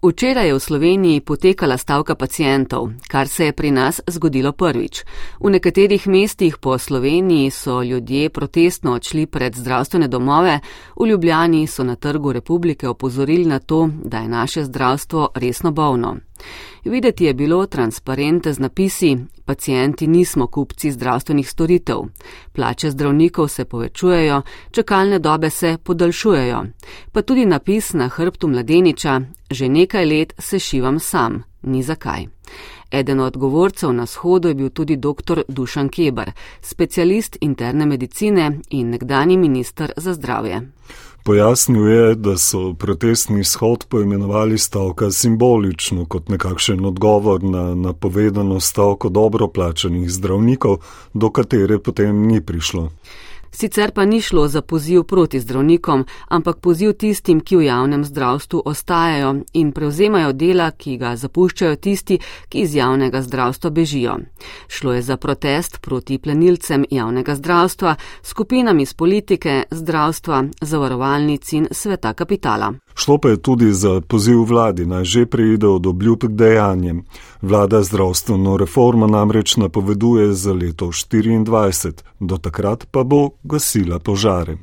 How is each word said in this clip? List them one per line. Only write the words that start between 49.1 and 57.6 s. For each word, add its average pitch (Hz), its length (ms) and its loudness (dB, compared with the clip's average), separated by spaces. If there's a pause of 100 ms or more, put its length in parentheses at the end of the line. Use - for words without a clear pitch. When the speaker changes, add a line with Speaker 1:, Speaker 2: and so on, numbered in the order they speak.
Speaker 2:
plačanih 87 640 -2
zdravnikov, 98 680 0 (360)
do 110 160 2
katere 104 500 2
potem 104 480 0
ni 113 140 2
prišlo. 82 480 -6 (640)
Speaker 1:
Sicer 208 380 -2
pa 196 140 2
ni 220 160 2
šlo 156 260 2
za 143 140 0
poziv 165 420 2
proti 165 360 2
zdravnikom, 135 640 2 (220)
ampak 170 300 -2
poziv 180 360 2
tistim, 196 460 0
ki 185 180 2
v 160 80 6